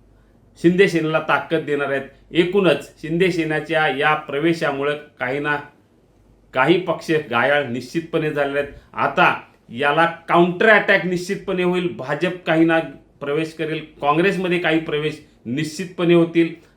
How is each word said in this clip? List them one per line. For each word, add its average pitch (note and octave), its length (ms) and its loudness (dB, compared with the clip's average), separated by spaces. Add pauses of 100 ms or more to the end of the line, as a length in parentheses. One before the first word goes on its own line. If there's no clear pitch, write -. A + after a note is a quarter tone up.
(640)
शिंदे F3+ 260 4
सेनेला D#3 320 0
ताकद D#3 380 0
देणार C#3+ 320 -4
आहेत. C#3 120 -2 (280)
एकूणच F3 720 0
शिंदे E3+ 280 0
सेनेच्या D#3 580 -2
या D3 260 0
प्रवेशामुळं D3 840 -2 (220)
काही C3+ 220 -4
ना D3 160 -2 (960)
काही D#3 260 4
पक्ष E3 320 -4 (180)
घायाळ C#3 360 2
निश्चितपणे D3+ 640 -6
झालेले C#3+ 280 -2
आहेत. C#3+ 140 -4 (200)
आता C#3 480 0 (280)
याला D3 380 2
काउंटर F3 600 2
अटॅक G3 380 4
निश्चितपणे F3+ 560 -4
होईल. F3+ 340 -2
भाजप D3 500 -6
काही E3 180 4
ना E3 140 4 (420)
प्रवेश D#3 320 -4
करेल, D#3 340 -8 (140)
काँग्रेसमध्ये F3 580 0
काही D#3+ 200 0
प्रवेश D3+ 440 -4 (240)
निश्चितपणे E3+ 680 -2
होतील. E3 340 4 (280)